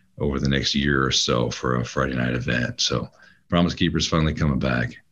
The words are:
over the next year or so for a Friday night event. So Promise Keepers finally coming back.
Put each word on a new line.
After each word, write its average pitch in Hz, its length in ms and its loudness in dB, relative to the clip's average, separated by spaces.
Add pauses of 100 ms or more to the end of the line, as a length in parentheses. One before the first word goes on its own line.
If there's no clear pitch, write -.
(180)
over 69 220 -2
the 67 100 0
next 67 240 0
year 69 320 2
or 64 60 0
so 60 400 0
for 64 240 -2
a 60 100 -2
Friday 67 300 -2
night 62 180 -2
event. 60 480 -4
So - 260 -2 (400)
Promise 87 280 2
Keepers 80 320 0
finally 78 260 2
coming 71 240 2
back. 62 380 0 (160)